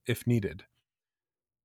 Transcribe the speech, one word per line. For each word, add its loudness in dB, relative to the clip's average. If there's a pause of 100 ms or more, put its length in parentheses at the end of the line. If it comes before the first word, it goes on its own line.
if -2
needed? 0 (1040)